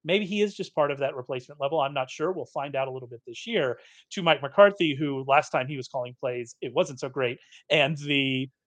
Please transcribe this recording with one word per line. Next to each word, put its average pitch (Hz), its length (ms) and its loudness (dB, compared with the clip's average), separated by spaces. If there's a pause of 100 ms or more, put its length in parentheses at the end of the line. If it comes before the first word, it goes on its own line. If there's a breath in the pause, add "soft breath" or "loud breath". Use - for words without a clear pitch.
Maybe 190 220 2
he 208 160 0
is 202 120 0
just - 200 -8
part 147 160 2
of 139 80 -4
that 143 180 -2
replacement 131 440 -10
level. 143 200 0
I'm 139 140 0
not 131 160 -4
sure. 165 220 -4
We'll 151 140 -8
find 139 280 -8
out 135 140 -2
a - 20 -8
little 127 180 -12
bit 120 180 -18
this 117 200 -14
year. 151 320 0 (320 soft breath)
To 196 120 -6
Mike 151 200 4
McCarthy, 180 560 6
who 139 280 -2
last 139 240 4
time 131 180 -2
he 151 80 -8
was 127 120 -10
calling 123 320 -8
plays, 123 400 -6
it 123 140 -8
wasn't 151 260 0
so 143 80 -6
great. 127 300 -2 (320 soft breath)
And 151 280 2
the, 135 500 0 (180)